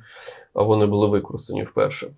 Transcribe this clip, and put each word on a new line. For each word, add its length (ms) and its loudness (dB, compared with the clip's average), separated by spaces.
А 80 2
вони 240 4
були 200 2
використані 560 -2
вперше. 560 -2